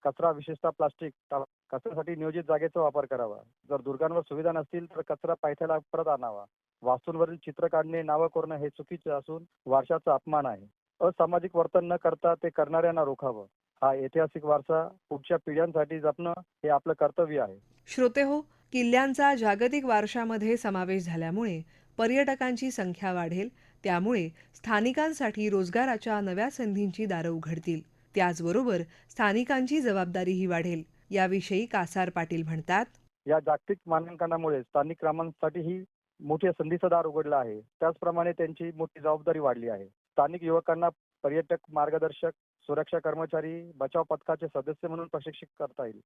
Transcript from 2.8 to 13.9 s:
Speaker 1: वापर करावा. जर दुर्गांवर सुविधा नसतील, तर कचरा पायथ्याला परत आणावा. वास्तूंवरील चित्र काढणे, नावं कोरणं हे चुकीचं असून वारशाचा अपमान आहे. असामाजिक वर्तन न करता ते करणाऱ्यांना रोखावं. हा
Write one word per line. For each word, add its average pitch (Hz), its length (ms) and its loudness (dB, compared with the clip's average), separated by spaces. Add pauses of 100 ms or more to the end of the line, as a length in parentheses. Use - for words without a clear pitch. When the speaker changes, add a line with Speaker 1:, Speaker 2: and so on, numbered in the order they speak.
Speaker 1:
वापर 143 240 0
करावा. 120 320 -6 (320)
जर 139 120 -2
दुर्गांवर 147 400 -2
सुविधा 160 300 -2
नसतील, 165 340 -6
तर 160 160 -10
कचरा 165 320 -4
पायथ्याला 160 440 -2
परत 165 300 -4
आणावा. 117 380 -2 (360)
वास्तूंवरील 160 540 0
चित्र 160 320 -4
काढणे, 165 340 0
नावं 156 260 2
कोरणं 160 280 -2
हे 147 140 -4
चुकीचं 156 500 -6
असून 160 240 -12 (220)
वारशाचा 135 480 4
अपमान 147 320 0
आहे. 104 220 -6 (340)
असामाजिक 175 540 2
वर्तन 170 360 4
न 175 40 2
करता 170 400 2
ते 165 140 -4
करणाऱ्यांना 160 540 2
रोखावं. 127 420 -4 (360)
हा 135 100 6